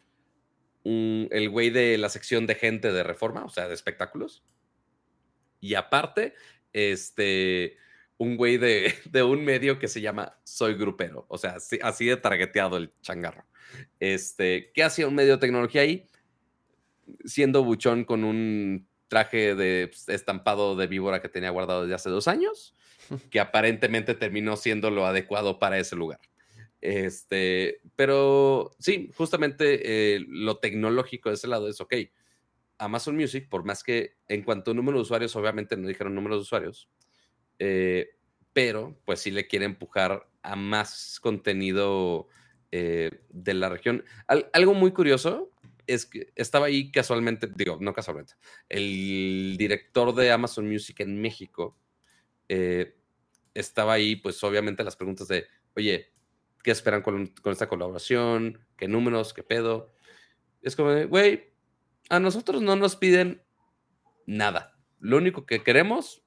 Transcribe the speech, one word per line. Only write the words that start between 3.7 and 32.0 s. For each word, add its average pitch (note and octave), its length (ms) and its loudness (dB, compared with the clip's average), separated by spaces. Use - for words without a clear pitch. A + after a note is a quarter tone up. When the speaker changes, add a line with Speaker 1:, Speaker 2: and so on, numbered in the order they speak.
Speaker 1:
espectáculos, F#2 680 -10
y G2 140 -4
aparte, D#3 580 0
este, F#2+ 1040 0
un A#2+ 200 -2
güey B2 200 4
de, A2 440 4
<laughs> - 40 -20
de C3 180 4
un C#3+ 220 2
medio C3+ 320 2
que - 100 -4
se A2+ 140 -8
llama G#2 420 -6
Soy A2 300 -2
Grupero, F#2 560 -6
o F#2 80 -8
sea, F#2 140 -6
así, - 300 -8
así A#2 240 -2
de B2 120 2
targeteado F#2+ 600 0
el E2+ 140 -6
changarro. E2+ 440 -10
Este, F#2 760 -2
¿qué D#3 100 2
hacía D#3 240 0
un C#3 80 -2
medio C#3 180 8
de C3 60 2
tecnología B2 420 2
ahí? D#3+ 280 0
Siendo C3+ 400 4
buchón A#2 400 2
con A2+ 200 0
un G#2+ 640 -2
traje G#2+ 480 2
de, F#2 340 2
pues, - 200 -12
estampado G2+ 640 0
de F#2 120 0
víbora F#2+ 340 -2
que F2+ 80 -10
tenía F#2 200 -6
guardado F2+ 340 -2
desde F2+ 120 -4
hace F#2 140 -8
dos G2 180 -2
años, F4+ 480 -2
Speaker 2:
<laughs> - 220 -12
Speaker 1:
que G#2+ 80 2
aparentemente A2 720 0
terminó G#2+ 420 -2
siendo G#2+ 360 -2
lo G2 140 0
adecuado F#2+ 520 -2
para G2 220 0
ese F#2 160 -6
lugar. E2 240 -6
Este, F#2+ 1000 -2
pero C#3 840 4
sí, - 360 -2
justamente, C#3 1000 2
eh, F#2+ 120 -4
lo G#2 320 -4
tecnológico A2+ 720 -2
de G#2 60 0
ese A#2+ 120 -8
lado A2 200 -2
es, G#2+ 140 -8
ok, - 120 -8